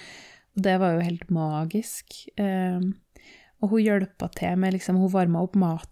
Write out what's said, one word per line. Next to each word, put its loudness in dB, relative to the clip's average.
Og 2
det 4
var 2
jo 0
helt -4
magisk. -4
Ehm, -2
og 0
hun 4
hjelpa 0
til -2
med, 2
liksom, 0
hun 2
varma 2
opp -2
mat 0